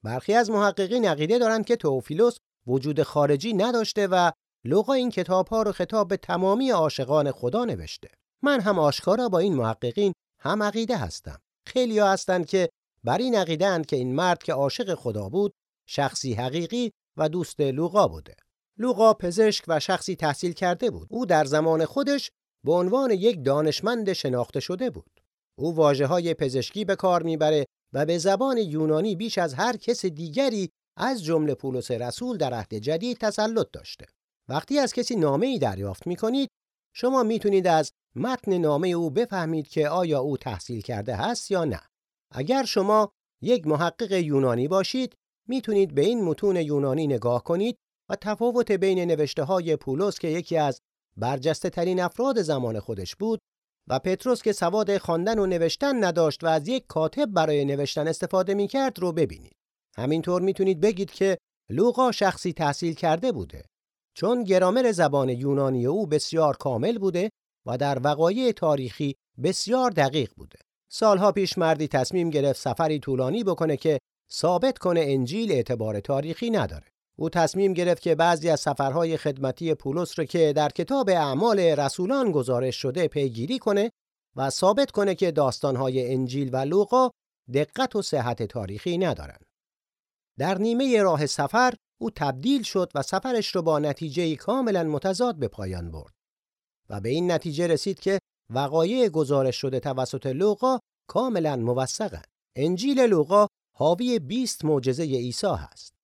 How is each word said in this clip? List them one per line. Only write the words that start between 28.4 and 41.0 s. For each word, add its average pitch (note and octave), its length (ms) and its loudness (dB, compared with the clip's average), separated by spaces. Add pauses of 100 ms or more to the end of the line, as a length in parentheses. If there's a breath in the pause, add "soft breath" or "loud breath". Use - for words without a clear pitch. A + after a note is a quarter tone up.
یونانی D#3+ 580 0
بیش G#3+ 220 -4
از E3+ 160 -2
هر G#3+ 220 0
کس A#3 300 -4
دیگری F3+ 640 -2 (260)
از A3+ 280 -4
جملهٔ D3+ 300 2
پولس B2+ 360 -6
رسول B2 460 -6
در C3+ 180 -2
عهد A2+ 200 -8
جدید E3 440 -4
تسلط G#3+ 540 -2
داشته. - 340 -18 (420)
وقتی D#3+ 300 -2
از C4 140 2
کسی A#3+ 240 -4
نامه‌ای F3 420 2
دریافت G2 480 -4
می‌کنید، A3+ 420 -2 (460)
شما B3+ 280 0
می‌تونید G3+ 440 2
از D#3+ 240 4 (260)
متن G#3 420 -2
نامهٔ D#3 300 2
او E3+ 220 0
بفهمید E3 580 -2
که D3+ 200 0
آیا D#3+ 320 0
او C3+ 160 -2
تحصیل A2+ 440 -8
کرده G#2 360 -6